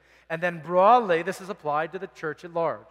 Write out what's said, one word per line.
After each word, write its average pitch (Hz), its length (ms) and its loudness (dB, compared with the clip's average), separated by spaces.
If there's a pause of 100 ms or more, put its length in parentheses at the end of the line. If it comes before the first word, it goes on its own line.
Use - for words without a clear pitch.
(280)
And 165 140 -6
then 170 220 -4
broadly, 185 580 4
this 180 180 -8
is 180 80 -18
applied 156 440 -6
to 185 60 -10
the 185 100 -14
church - 360 -12
at 175 80 -16
large. 151 380 -4